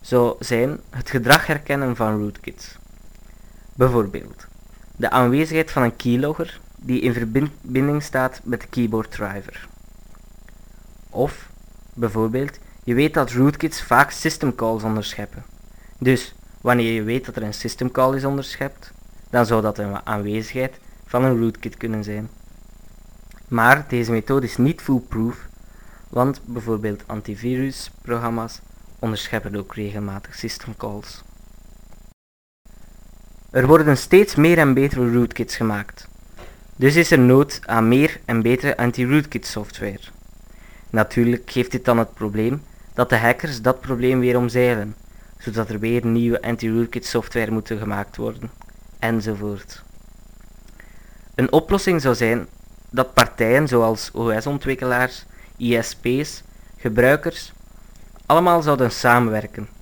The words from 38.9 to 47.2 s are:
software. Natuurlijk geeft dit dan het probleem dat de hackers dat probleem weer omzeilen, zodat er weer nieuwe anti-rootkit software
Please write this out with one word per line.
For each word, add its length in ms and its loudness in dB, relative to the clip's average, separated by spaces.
software. 540 -10
Natuurlijk 640 0
geeft 200 -2
dit 140 -6
dan 120 4
het 160 -2
probleem 480 -2
dat 160 0
de 80 2
hackers 440 0
dat 200 0
probleem 380 0
weer 180 2
omzeilen, 580 0
zodat 320 -4
er 100 -6
weer 260 0
nieuwe 360 2
anti-rootkit 640 -2
software 460 -2